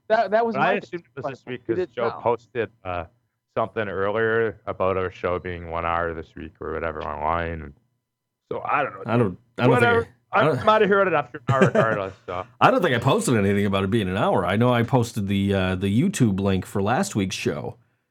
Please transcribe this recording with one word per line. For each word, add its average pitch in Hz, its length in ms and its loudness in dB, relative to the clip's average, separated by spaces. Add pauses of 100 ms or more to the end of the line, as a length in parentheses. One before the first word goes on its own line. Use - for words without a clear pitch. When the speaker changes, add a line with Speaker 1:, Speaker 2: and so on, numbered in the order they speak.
Speaker 1:
that, 220 240 0
that 226 140 2
was 226 100 -4
Speaker 2:
But 135 60 0
I 160 40 2
Speaker 1:
my 180 80 2
Speaker 2:
assumed 175 300 -8
it - 120 -20
was - 0 -
this 139 80 -10 (200)
Speaker 1:
question. 127 80 -12
Speaker 2:
week 120 160 -8
Speaker 1:
We 113 60 -2
Speaker 2:
'cause - 60 0
Speaker 1:
didn't 180 160 -6
Speaker 2:
Joe 117 140 -2
Speaker 1:
know. 98 120 -8
Speaker 2:
posted, 113 500 -4 (140)
uh, 87 200 -6 (520)
something 113 320 -2
earlier 110 760 0
about 95 320 -2
our 92 140 -2
show 90 280 -4
being 87 320 -10
one 85 140 -4
hour 85 280 -2
this 80 220 -12
week 78 260 -14
or 78 120 -6
whatever 78 300 -6
online. 80 600 -4
And 73 100 -16 (760)
so - 120 -6
I 139 200 0
don't - 100 -6
know. - 120 -16
Speaker 3:
I 113 120 2
don't, 101 200 0 (200)
I - 60 -4
don't 247 80 6
Speaker 2:
Whatever. 240 320 4
Speaker 3:
think - 100 -14 (180)
I, 180 80 0
I - 20 4
Speaker 2:
I'm 190 160 2
Speaker 3:
don't 214 100 0
Speaker 2:
outta 214 200 6
here 196 140 4
at 185 120 2
after 147 240 -2
an - 60 -18 (100)
hour 135 140 2
regardless. 104 480 0 (100)
So. 90 280 -6
Speaker 3:
<laughs> - 80 -4
I 175 100 8
don't 247 100 2
think 151 140 2
I 113 40 0
posted 139 380 2
anything 101 300 2
about 98 160 0
it 95 80 -2
being 104 180 0
an 92 80 -2
hour. 139 280 0
I 92 120 0
know 123 160 4
I 117 100 2
posted 113 440 0
the, 98 260 2
uh, 92 220 0
the 101 260 2
YouTube 117 380 2
link 95 260 0
for - 160 -4
last 131 340 -2
week's 95 200 -2
show. 76 420 -6 (320)